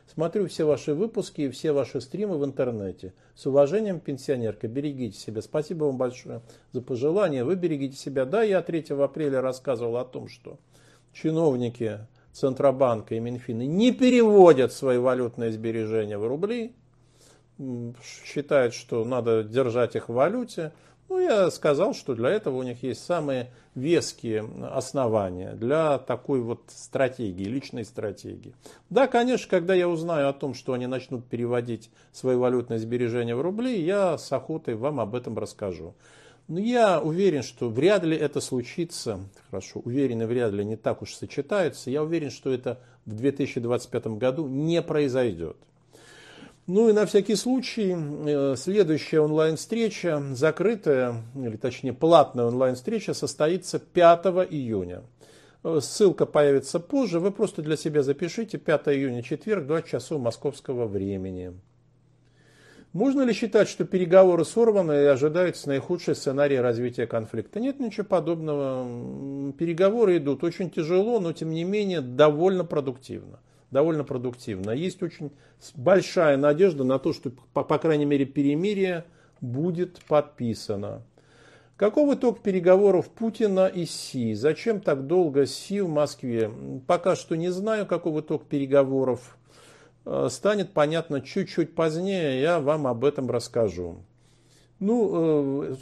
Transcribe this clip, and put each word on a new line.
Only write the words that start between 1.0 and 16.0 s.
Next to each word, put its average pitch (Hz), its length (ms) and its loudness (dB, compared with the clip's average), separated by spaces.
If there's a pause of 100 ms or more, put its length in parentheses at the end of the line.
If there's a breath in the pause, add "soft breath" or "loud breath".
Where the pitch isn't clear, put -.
и 139 80 -2
все 151 240 -2
ваши 139 260 -2
стримы 175 380 -6
в 143 80 -2
интернете. 117 680 -6 (220 soft breath)
С - 120 -12
уважением, 160 520 2
пенсионерка. 120 680 -4
Берегите 127 500 -6
себя". 107 220 -10
Спасибо 156 420 -6
вам 135 140 0
большое 123 420 -6 (320 loud breath)
за 127 100 -6
пожелание. 143 640 0
Вы 156 120 0
берегите 147 420 -4
себя. 135 260 -4
Да, 175 200 0
я 190 180 2
третьего 147 420 -4
апреля 139 380 -2
рассказывал 127 560 -4
о 123 80 -6
том, 123 240 -14
что - 280 -20 (540 soft breath)
чиновники 123 880 0 (320 soft breath)
Центробанка 127 840 0
и 113 40 -2
Минфина 120 460 -6
не 196 260 4
переводят 208 800 8
свои 127 280 2
валютные 123 520 0
сбережения 110 680 -2